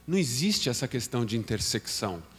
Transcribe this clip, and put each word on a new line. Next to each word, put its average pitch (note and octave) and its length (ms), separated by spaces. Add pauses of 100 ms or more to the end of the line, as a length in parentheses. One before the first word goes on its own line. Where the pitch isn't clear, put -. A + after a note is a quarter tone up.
Não F3 120
existe D3+ 520
essa B2 160
questão A#2+ 400
de A2 120
intersecção. G#2 840 (180)